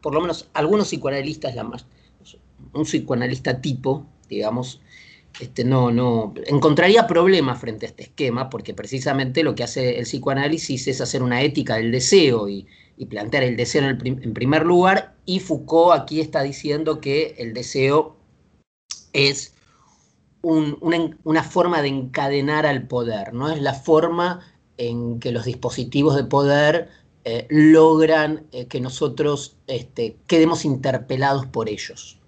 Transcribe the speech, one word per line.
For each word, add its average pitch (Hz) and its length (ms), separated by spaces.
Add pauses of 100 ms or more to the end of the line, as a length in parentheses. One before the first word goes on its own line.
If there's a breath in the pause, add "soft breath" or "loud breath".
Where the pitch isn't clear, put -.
por 139 140
lo 156 60
menos 170 340
algunos 180 340
psicoanalistas, 139 640
la 113 100
más, 120 220 (840 soft breath)
un 151 120
psicoanalista 127 760
tipo, 139 460 (220)
digamos, 113 520 (600 soft breath)
este, 120 240
no, 127 260
no, 117 420 (140)
encontraría 156 600
problemas 170 540
frente 110 260
a - 40
este - 140
esquema, 131 440
porque 104 260
precisamente 135 680
lo 139 120
que 123 100
hace 123 340
el 120 60
psicoanálisis 139 840
es 127 120
hacer 127 220
una 123 200
ética 139 340
del 113 160
deseo 123 560
y, 98 180 (300 soft breath)
y 117 100
plantear 120 360
el 123 140
deseo 123 260
en 139 60
el 139 100
prim-, 127 240
en 117 100
primer 147 320
lugar, 180 500 (120)
y 185 140
Foucault 165 600
aquí 156 200
está 151 220
diciendo 147 580
que 143 380
el 117 140
deseo 135 640 (960)
es 139 420 (880 soft breath)
un, 151 400
una 170 160
en-, 160 280
una 156 180
forma 175 400
de 143 60
encadenar 139 760
al 139 220
poder, 117 480
¿no? 135 160
Es 160 100
la 139 140
forma 170 680 (380 loud breath)
en 120 420
que 123 120
los 120 120
dispositivos 127 720
de 139 80
poder, 147 640 (360 loud breath)
eh, 117 240
logran, 156 1040
eh, 123 140
que 131 140
nosotros, 139 760 (100)
este, 117 500 (100)
quedemos 165 380
interpelados 135 840
por 113 220
ellos. - 600